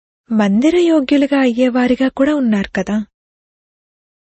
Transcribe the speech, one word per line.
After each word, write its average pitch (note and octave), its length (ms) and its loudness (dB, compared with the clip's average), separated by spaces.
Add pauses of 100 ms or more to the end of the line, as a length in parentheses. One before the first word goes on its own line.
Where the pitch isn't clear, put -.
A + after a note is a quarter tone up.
(300)
మందిర A3 460 2
యోగ్యులుగా D4 640 2
అయ్యేవారిగా B3 680 0
కూడా C#4 260 0
ఉన్నారు A3 420 -2
కదా. G#3 280 -4 (1200)